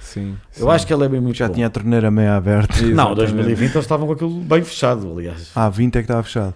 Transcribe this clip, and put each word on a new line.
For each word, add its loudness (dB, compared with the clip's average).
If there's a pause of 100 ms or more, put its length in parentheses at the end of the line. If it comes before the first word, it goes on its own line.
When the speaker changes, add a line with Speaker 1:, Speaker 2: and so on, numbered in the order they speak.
Speaker 1:
sim, -10 (200)
Speaker 2:
Eu -4
Speaker 1:
sim. 4
Speaker 2:
acho 2
que 0
ele 2
é 2
bem 0
muito -2
Speaker 3:
Já 0
Speaker 2:
bom. -4
Speaker 3:
tinha 0
a -4
torneira 0
meia 4
aberta. 2
Speaker 2:
Não, 2
Speaker 1:
Exatamente. 2
Speaker 2:
dois 2
mil 0
e 2
vinte 0
eles 0
estavam -2
com -2
aquilo -4
bem 0
fechado, -2
aliás. -10
Speaker 3:
Ah, 2
vinte 0
é 2
que 0
estava 0
fechado. -4